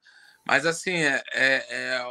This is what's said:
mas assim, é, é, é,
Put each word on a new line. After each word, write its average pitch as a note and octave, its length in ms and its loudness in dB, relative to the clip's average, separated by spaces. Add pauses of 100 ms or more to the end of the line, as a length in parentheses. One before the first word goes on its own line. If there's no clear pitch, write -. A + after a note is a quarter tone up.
(440)
mas C#3 220 2
assim, E3+ 280 -2
é, C#3+ 280 2 (100)
é, B2+ 380 2
é, B2+ 400 -4